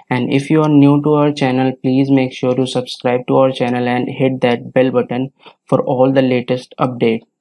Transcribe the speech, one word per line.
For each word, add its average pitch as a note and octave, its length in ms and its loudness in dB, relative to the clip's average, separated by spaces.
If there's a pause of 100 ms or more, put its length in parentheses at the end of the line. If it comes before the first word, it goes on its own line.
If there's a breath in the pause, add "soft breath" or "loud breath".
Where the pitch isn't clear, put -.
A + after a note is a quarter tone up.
And B2 240 -2
if C#3 180 -2
you D#3 120 4
are D3+ 60 0
new C#3+ 340 4
to D3+ 120 0
our D3 180 2
channel, C3 400 0 (100)
please C3+ 280 0
make C3 220 2
sure B2+ 220 -2
to C3 120 0
subscribe B2+ 600 -4
to C3+ 80 2
our C3+ 160 4
channel B2 340 -2
and B2 220 -2
hit C3 320 -2
that B2 320 -2
bell C3 180 2
button B2 420 -4 (340 loud breath)
for - 160 0
all C3+ 300 2
the C3+ 100 2
latest B2+ 560 -4
update. A#2+ 420 -2 (200)